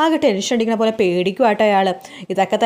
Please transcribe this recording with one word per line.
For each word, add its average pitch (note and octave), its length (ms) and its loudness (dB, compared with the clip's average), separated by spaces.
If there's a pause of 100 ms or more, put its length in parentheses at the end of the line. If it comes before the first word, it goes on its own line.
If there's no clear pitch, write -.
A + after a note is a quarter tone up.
ആകെ D#4+ 160 2
ടെൻഷൻ B3 400 0
അടിക്കുന്ന A3+ 220 0
പോലെ A3 120 2
പേടിക്കുവാട്ടോ G3+ 720 0
അയാൾ. F#3+ 300 2 (360)
ഇതൊക്കെ F#3 360 0